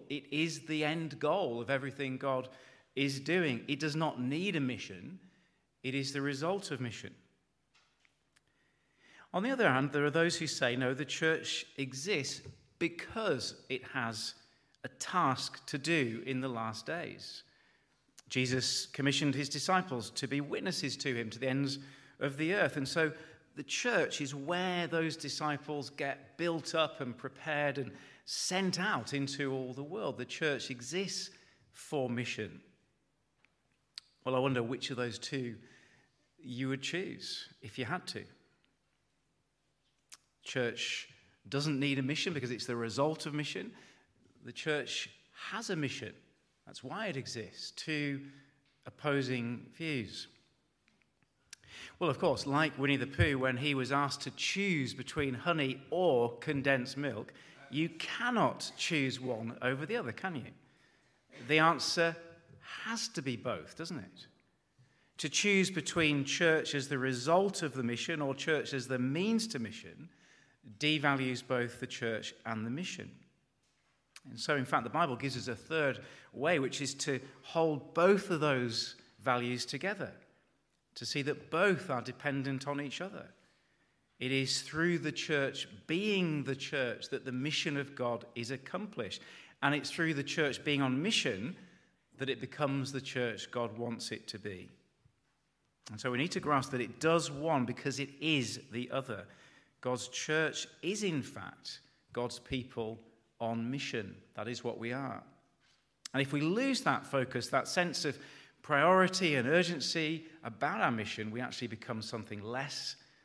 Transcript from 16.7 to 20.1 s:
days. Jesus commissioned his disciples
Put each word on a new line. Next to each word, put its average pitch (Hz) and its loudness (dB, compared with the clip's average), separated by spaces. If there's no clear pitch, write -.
days. 156 -8
Jesus 127 2
commissioned 139 2
his 139 -2
disciples 147 0